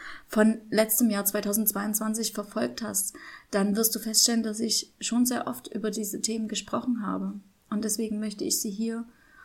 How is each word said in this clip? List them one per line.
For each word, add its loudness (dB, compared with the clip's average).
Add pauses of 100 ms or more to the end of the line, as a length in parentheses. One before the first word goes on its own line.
(300)
von 6
letztem 4
Jahr 2
zweitausendzweiundzwanzig 0
verfolgt -4
hast, -4 (380)
dann 4
wirst 2
du -4
feststellen, 4
dass -4
ich -2
schon 2
sehr -2
oft -8
über -2
diese -4
Themen -2
gesprochen -2
habe. -2 (360)
Und -2
deswegen -2
möchte -4
ich -2
sie -4
hier -4 (400)